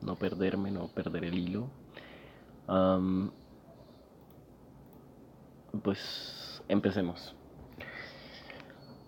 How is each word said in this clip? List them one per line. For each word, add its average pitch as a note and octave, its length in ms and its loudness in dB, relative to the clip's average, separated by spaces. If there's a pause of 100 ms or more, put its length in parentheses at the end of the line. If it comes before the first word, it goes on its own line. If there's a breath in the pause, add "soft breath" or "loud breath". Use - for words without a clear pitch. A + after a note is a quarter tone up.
no F#2+ 140 -2
perderme, F#2+ 560 2
no F2 160 -2
perder E2+ 380 -2
el E3+ 120 2
hilo. F#2+ 300 0 (1000 soft breath)
Am, F#2 640 6 (2500)
pues, - 840 -2
empecemos. F#2+ 680 4 (1700 loud breath)